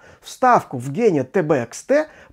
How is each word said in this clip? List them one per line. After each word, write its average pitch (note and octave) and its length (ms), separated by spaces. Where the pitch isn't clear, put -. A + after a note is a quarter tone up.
вставку - 560
в B2 140
гене E3+ 320
Т F#3 180
Б D3 240
Х - 220
Т, D4+ 220